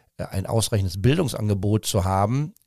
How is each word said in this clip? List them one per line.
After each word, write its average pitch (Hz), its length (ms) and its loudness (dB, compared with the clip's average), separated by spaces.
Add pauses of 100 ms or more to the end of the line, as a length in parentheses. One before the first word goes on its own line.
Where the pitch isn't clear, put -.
(160)
äh, - 80 -8
ein 95 220 -6
ausreichendes 101 560 -2
Bildungsangebot 107 840 2
zu 98 200 0
haben, 104 480 0 (140)